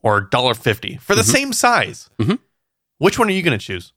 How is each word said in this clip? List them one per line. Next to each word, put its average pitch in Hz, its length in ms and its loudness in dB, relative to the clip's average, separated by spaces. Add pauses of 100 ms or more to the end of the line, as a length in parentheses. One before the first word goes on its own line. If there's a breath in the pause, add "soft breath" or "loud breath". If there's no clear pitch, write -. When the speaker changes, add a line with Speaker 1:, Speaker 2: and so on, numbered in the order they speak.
Speaker 1:
or 104 140 2
a 98 120 -4
dollar 123 240 0
fifty - 440 -4
for - 180 0
the 220 80 2
Speaker 2:
Mm-hmm. - 80 2
Speaker 1:
same 277 220 0
size. 208 560 0 (100)
Speaker 2:
Mm-hmm. 135 160 0 (640)
Speaker 1:
Which 185 180 2
one 226 100 2
are 196 40 0
you 190 100 -2
gonna 147 160 0
choose? 92 380 -10